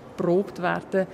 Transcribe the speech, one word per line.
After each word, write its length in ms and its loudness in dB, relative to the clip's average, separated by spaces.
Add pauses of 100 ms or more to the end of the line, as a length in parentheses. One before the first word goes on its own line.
(160)
geprobt 460 2
werden, 520 0